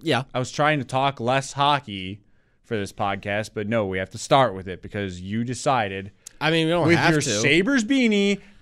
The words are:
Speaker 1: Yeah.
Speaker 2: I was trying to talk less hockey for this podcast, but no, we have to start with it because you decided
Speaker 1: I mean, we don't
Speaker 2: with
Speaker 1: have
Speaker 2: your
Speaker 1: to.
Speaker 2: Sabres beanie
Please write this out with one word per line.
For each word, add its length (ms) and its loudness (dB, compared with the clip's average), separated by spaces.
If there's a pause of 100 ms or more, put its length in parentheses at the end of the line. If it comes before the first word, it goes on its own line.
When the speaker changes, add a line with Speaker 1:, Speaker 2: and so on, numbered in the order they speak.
Speaker 1:
Yeah. 220 0 (100)
Speaker 2:
I 60 -2
was 100 -4
trying 300 0
to 60 -6
talk 340 -2
less 320 -2
hockey 720 -2 (420)
for 140 -4
this 160 -6
podcast, 600 -4
but 140 -6
no, 180 0
we 120 -4
have 140 -4
to 60 -14
start 380 4
with 140 -10
it 120 -10
because 380 -6
you 240 -4
decided 680 -2 (280)
Speaker 1:
I 120 0
mean, 160 2
we 40 0
don't 160 2
Speaker 2:
with 100 6
Speaker 1:
have 140 4
Speaker 2:
your 100 2
Speaker 1:
to. 200 0
Speaker 2:
Sabres 420 4
beanie 580 2 (200)